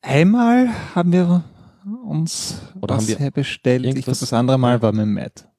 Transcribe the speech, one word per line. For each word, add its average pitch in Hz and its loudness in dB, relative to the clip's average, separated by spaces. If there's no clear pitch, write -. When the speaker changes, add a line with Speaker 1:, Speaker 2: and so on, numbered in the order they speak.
Speaker 1:
Einmal 233 4
haben 175 0
wir 175 2
uns - -6
Speaker 2:
Oder 135 0
Speaker 1:
was 107 0
Speaker 2:
haben 110 -2
wir 113 -2
Speaker 1:
herbestellt. 135 0
Ich 127 0
glaub, 135 -4
Speaker 2:
irgendwas 127 -4
Speaker 1:
das - -6
andere 127 2
Mal 123 2
war 107 2
mit 107 0
Matt. - -6